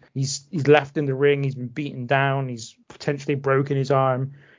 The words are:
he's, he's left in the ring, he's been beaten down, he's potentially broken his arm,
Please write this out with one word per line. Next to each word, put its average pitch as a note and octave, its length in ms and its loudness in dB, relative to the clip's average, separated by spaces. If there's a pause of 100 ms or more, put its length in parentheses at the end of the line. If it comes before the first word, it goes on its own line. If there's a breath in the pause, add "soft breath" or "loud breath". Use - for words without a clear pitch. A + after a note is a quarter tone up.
(140)
he's, - 360 -6
he's C#3 180 -2
left C#3+ 280 4
in D#3 100 -2
the C3+ 100 -2
ring, C#3 280 2
he's C3+ 120 -4
been B2 120 -8
beaten C3+ 380 -8
down, C3+ 420 2
he's A#2 260 -12 (140)
potentially C#3+ 480 -4
broken C#3 400 0
his C3+ 160 0
arm, C3+ 400 2 (280 loud breath)